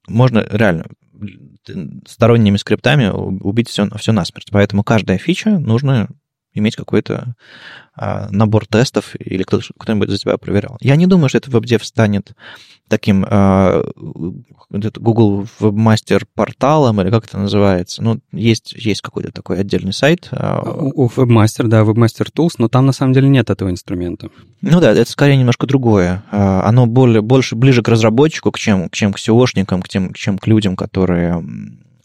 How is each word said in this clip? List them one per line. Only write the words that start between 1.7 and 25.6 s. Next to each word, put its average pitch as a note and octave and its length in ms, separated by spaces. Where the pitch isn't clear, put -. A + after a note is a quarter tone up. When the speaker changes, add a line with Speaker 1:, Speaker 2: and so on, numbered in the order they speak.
Speaker 1:
сторонними A2+ 500
скриптами B2 520
у-, F#2+ 280
убить A#2 200
всё, - 280
всё A#2 160
насмерть. - 380
Поэтому G2+ 320
каждая G2 340
фича F#3+ 420
нужно B2 500
иметь G#2+ 220
какой-то, A2+ 600
а, G2+ 360
набор G#2+ 340
тестов, - 540
или F#2 240
кто-то, - 200
кто-нибудь G#2 320
за G2+ 80
тебя G2 200
проверял. G2 440
Я C3+ 140
не E3+ 100
думаю, F3+ 240
что - 80
это C3+ 140
веб-дев A#2 340
станет G#2 480
таким, G2 400
а, F#2+ 540
где-то G2+ 280
Google G#2+ 460
вебмастер-порталом, A2 1400
или F#2 100
как A2+ 140
это - 120
называется. G2 680
Ну, A2+ 160
есть, - 420
есть G#2+ 280
какой-то - 300
такой - 280
отдельный F#2+ 340
сайт, D#3+ 380
а. - 320
Speaker 2:
У, C#3 420
у - 40
Webmaster, A#2 580
да, A2 140
Webmaster A2 540
Tools, E3 220
но A#2 120
там C3 180
на C3+ 60
самом C3 200
деле C3+ 160
нет B2+ 220
этого G2 180
инструмента. F2 600
Speaker 1:
Ну E3+ 200
да, B2 120
это A#2 180
скорее C#3+ 260
немножко A#2+ 300